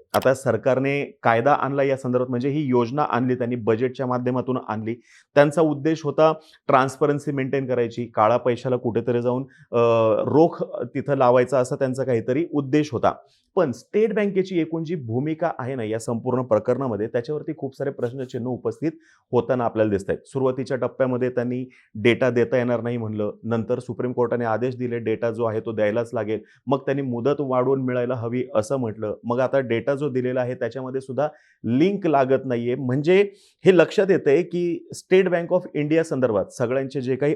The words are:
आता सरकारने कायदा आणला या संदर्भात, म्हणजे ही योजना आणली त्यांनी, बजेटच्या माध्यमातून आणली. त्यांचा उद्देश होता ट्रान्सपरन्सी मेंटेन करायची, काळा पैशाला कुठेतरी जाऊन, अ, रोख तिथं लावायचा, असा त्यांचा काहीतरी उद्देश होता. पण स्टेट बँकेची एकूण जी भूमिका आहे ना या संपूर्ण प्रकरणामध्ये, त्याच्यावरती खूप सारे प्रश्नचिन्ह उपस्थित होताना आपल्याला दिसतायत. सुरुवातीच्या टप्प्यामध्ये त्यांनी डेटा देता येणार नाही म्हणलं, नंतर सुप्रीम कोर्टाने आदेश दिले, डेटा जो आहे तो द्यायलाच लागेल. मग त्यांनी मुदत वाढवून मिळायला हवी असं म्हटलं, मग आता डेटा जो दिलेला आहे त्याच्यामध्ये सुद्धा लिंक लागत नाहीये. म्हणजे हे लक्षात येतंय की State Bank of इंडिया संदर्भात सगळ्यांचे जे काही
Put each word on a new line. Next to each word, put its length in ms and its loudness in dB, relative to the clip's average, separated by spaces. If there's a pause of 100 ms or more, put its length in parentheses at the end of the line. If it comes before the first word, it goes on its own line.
(140)
आता 200 4
सरकारने 880 -2
कायदा 300 4
आणला 300 0
या 140 0
संदर्भात, 340 -2
म्हणजे 180 -2
ही 140 -2
योजना 400 0
आणली 320 0
त्यांनी, 220 -4
बजेटच्या 500 -2
माध्यमातून 520 -2 (100)
आणली. 260 -6 (400)
त्यांचा 280 4
उद्देश 420 0
होता 280 4 (340)
ट्रान्सपरन्सी 680 2
मेंटेन 340 -2
करायची, 400 -2
काळा 300 4
पैशाला 400 0
कुठेतरी 460 0
जाऊन, 200 0 (300)
अ, 60 2 (440)
रोख 400 4 (320)
तिथं 200 -4
लावायचा, 440 4
असा 180 0
त्यांचा 280 -2
काहीतरी 480 0
उद्देश 400 0
होता. 200 2 (420)
पण 180 2
स्टेट 420 -2
बँकेची 460 0
एकूण 240 -4
जी 100 -6
भूमिका 640 -4
आहे 160 -6
ना 100 -4
या 140 -2
संपूर्ण 440 -2
प्रकरणामध्ये, 640 0
त्याच्यावरती 500 -6
खूप 200 -10
सारे 140 -6
प्रश्नचिन्ह 560 -8
उपस्थित 460 -4 (400)
होताना 320 2
आपल्याला 260 2
दिसतायत. 340 -2
सुरुवातीच्या 520 -2
टप्प्यामध्ये 520 0
त्यांनी 400 -4 (260)
डेटा 360 4
देता 260 2
येणार 240 0
नाही 160 -4
म्हणलं, 360 -4 (120)
नंतर 340 -2
सुप्रीम 340 -6
कोर्टाने 320 0
आदेश 320 -2
दिले, 220 -4
डेटा 320 -2
जो 140 -2
आहे 160 -2
तो 120 -6
द्यायलाच 420 0
लागेल. 260 -4 (260)
मग 120 0
त्यांनी 240 -2
मुदत 360 0
वाढवून 440 0
मिळायला 320 -2
हवी 300 -4 (100)
असं 220 -2
म्हटलं, 380 -4 (100)
मग 160 -2
आता 200 0
डेटा 340 0
जो 140 -2
दिलेला 320 -2
आहे 140 -2
त्याच्यामध्ये 460 -6
सुद्धा 280 -2 (360)
लिंक 420 2
लागत 400 4
नाहीये. 280 -2
म्हणजे 560 2 (340)
हे 120 6
लक्षात 340 4
येतंय 320 4
की 500 -4
State 400 2
Bank 220 -2
of 60 2 (140)
इंडिया 300 2
संदर्भात 400 2
सगळ्यांचे 560 -2
जे 160 -2
काही 200 0